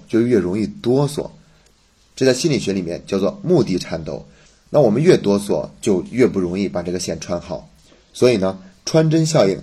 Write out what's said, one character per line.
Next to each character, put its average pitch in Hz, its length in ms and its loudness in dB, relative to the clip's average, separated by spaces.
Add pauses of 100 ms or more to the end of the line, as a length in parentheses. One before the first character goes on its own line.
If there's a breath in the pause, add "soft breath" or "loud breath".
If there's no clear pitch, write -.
就 113 140 0
越 120 180 2
容 90 200 -2
易 104 80 -2
哆 131 420 -2
嗦。 - 220 -8 (840 soft breath)
这 131 120 0
在 127 80 6
心 151 180 0
理 117 60 0
学 95 160 -2
里 98 80 -2
面 82 240 -8
叫 98 120 -2
做 92 240 -2
目 156 220 2
的 90 140 -2
颤 82 260 -10
抖。 73 240 -12 (460 soft breath)
那 147 60 4
我 127 80 6
们 110 140 0
越 160 160 6
哆 101 200 0
嗦， 95 300 -4 (140)
就 92 280 0
越 117 160 2
不 98 140 -2
容 87 180 -4
易 101 80 -2
把 87 140 -6
这 87 100 -8
个 90 80 -4
线 85 220 -8
穿 87 180 -6
好。 - 300 -12 (460 soft breath)
所 123 180 4
以 110 60 0
呢， 95 200 -2 (280 loud breath)
穿 160 240 2
针 160 160 2
效 139 200 2
应 95 160 -2